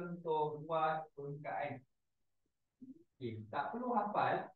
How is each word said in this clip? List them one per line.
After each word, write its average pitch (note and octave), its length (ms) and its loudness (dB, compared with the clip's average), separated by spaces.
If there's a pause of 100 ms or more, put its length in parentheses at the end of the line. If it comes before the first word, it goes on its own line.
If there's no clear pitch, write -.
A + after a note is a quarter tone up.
untuk D#3 640 0
buat D#3+ 480 4
permukaan. C#3+ 640 -4 (1400)
Okey, A2 320 -6
tak - 240 -2
perlu A#3+ 240 0
hafal, G3+ 600 2